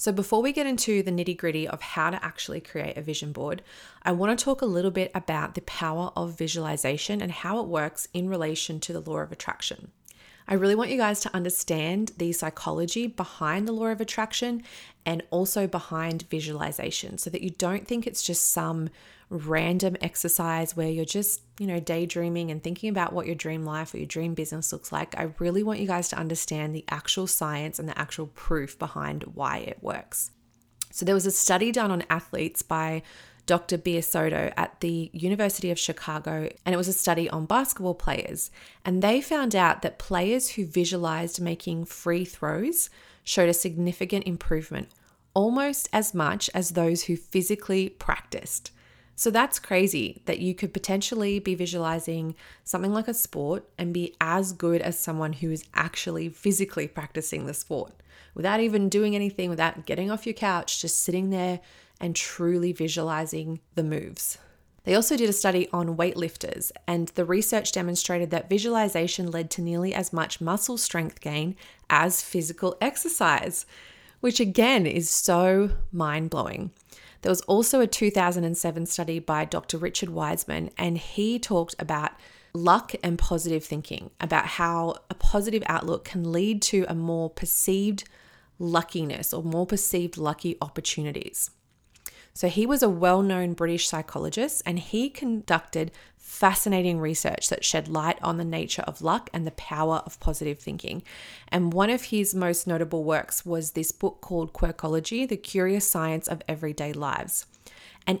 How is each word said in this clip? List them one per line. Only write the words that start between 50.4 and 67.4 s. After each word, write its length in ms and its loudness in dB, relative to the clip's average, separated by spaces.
you 140 0
could 200 -4
potentially 640 0
be 160 0
visualizing 840 -2
something 280 0
like 160 0
a 60 -4
sport 500 -2
and 160 -2
be 260 -2
as 320 2
good 300 2
as 160 -2
someone 340 -4
who 180 -6
is 140 -6
actually 540 -2
physically 580 0
practicing 600 -8
the 80 -6
sport 380 -6
without 260 0
even 300 4
doing 260 4
anything, 340 0
without 360 0
getting 240 -2
off 160 -4
your 80 -4
couch, 460 -2
just 220 0
sitting 280 0
there 300 0
and 140 -2
truly 560 0
visualizing 880 -2
the 80 2
moves. 560 -4
They 100 4
also 220 4
did 120 4
a 40 2
study 400 2
on 240 0
weightlifters, 720 -2
and 220 0
the 160 0
research 480 2